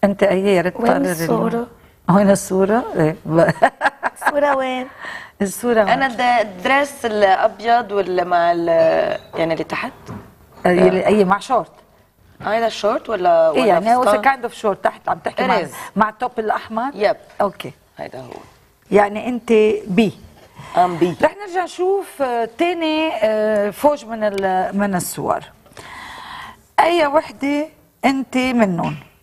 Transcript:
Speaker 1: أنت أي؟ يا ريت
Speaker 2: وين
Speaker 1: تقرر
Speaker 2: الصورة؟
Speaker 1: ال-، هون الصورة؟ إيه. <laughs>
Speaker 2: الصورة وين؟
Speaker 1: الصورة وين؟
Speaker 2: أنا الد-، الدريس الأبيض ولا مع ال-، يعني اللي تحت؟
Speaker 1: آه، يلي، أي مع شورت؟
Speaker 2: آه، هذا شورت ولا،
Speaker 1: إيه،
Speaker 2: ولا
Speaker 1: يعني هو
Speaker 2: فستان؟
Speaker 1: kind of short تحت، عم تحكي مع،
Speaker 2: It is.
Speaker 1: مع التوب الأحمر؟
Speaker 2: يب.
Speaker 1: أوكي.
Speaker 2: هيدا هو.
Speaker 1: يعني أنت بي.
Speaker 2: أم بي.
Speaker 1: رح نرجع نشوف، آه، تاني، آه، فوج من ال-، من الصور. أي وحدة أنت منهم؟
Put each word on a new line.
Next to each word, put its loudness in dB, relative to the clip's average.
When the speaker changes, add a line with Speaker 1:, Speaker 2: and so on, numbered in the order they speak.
Speaker 1:
أنت 0
أي؟ 2
يا 4
ريت -2
Speaker 2:
وين -4
Speaker 1:
تقرر 2
Speaker 2:
الصورة؟ -2
Speaker 1:
ال-، -4
هون 4
الصورة؟ 2
إيه. 0
<laughs> 4
Speaker 2:
الصورة 0
وين؟ -4
Speaker 1:
الصورة 0
وين؟ 4
Speaker 2:
أنا 2
الد-، -4
الدريس 0
الأبيض 2
ولا 0
مع 2
ال-، 2
يعني -2
اللي -6
تحت؟ -8
Speaker 1:
آه، 4
يلي، 4
أي 4
مع 2
شورت؟ -2
Speaker 2:
آه، -10
هذا 0
شورت -4
ولا، 4
Speaker 1:
إيه، 2
Speaker 2:
ولا 2
Speaker 1:
يعني 4
هو 2
Speaker 2:
فستان؟ 4
Speaker 1:
kind 0
of -6
short -2
تحت، -4
عم -2
تحكي -4
مع، 2
Speaker 2:
It -4
is. -10
Speaker 1:
مع 2
التوب -6
الأحمر؟ -4
Speaker 2:
يب. 0
Speaker 1:
أوكي. -6
Speaker 2:
هيدا -14
هو. -18
Speaker 1:
يعني 2
أنت -2
بي. 2
Speaker 2:
أم 2
بي. 0
Speaker 1:
رح 0
نرجع -6
نشوف، -4
آه، -2
تاني، -2
آه، 0
فوج 0
من -8
ال-، -2
من 0
الصور. -4
أي 4
وحدة -2
أنت -2
منهم؟ 0